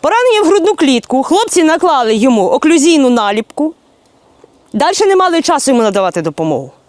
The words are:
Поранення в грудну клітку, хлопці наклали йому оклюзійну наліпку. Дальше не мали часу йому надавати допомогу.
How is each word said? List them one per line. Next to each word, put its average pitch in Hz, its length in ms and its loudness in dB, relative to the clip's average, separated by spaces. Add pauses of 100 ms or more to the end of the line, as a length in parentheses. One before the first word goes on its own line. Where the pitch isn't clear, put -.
Поранення 440 400 2
в 349 40 0
грудну 392 300 2
клітку, 262 480 0
хлопці 370 400 0
наклали 311 520 0
йому 214 340 0
оклюзійну 311 600 2
наліпку. 226 640 -2 (1000)
Дальше 359 320 0
не 381 100 2
мали 370 260 0
часу 302 300 -2
йому 233 120 2
надавати 190 380 -2
допомогу. 156 500 -6 (180)